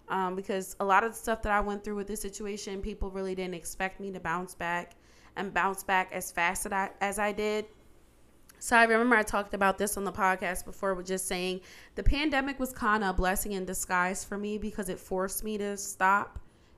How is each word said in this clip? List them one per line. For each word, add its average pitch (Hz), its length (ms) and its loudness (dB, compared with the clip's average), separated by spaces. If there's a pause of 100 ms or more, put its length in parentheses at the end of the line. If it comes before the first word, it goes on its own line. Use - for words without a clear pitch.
um, 185 280 0
because 190 420 -4
a 202 60 0
lot 196 180 8
of 226 100 -2
the 226 60 -12
stuff 226 240 -2
that 214 100 2
I 208 80 6
went 202 220 -2
through 208 140 -4
with 202 100 -4
this 208 140 -6
situation, 202 600 -8
people 202 300 -4
really 190 240 -4
didn't 185 200 -4
expect 185 440 -6
me 196 140 -8
to 180 80 -10
bounce 180 340 -4
back 175 400 -4 (420)
and 190 160 -4
bounce 190 300 -2
back 185 300 0
as 180 180 -6
fast 175 360 -2
as 202 60 -6
I, 196 180 -2 (100)
as 202 180 -2
I 208 140 0
did. 214 340 -2 (920)
So - 160 2
I 233 80 10
remember 226 320 6
I 214 60 6
talked 208 320 0
about 190 240 4
this 208 180 0
on 196 80 -2
the 180 80 -2
podcast 185 520 0
before 190 300 -2
with 180 120 -6
just 190 200 -2
saying 185 360 -2 (340)
the - 60 -6
pandemic 277 580 4
was 254 120 -2
kinda 214 360 2
a 185 40 0
blessing 185 400 0
in 190 120 -2
disguise 185 580 0
for 202 160 -6
me 208 200 -4
because 196 320 -6
it 175 100 -6
forced 190 420 -4
me 214 160 -4
to 202 200 -4
stop - 600 2 (400)